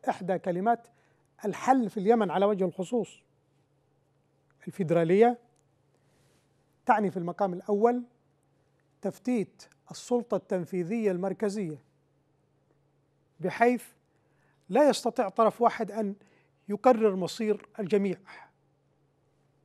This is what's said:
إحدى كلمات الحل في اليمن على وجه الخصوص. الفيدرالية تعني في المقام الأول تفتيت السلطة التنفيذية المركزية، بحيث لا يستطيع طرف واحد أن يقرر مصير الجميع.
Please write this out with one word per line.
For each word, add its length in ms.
إحدى 300
كلمات 480
الحل 440
في 100
اليمن 320
على 140
وجه 200
الخصوص. 580
الفيدرالية 680
تعني 260
في 60
المقام 360
الأول 500
تفتيت 600
السلطة 460
التنفيذية 760
المركزية، 640
بحيث 440
لا 200
يستطيع 400
طرف 320
واحد 300
أن 240
يقرر 460
مصير 520
الجميع. 380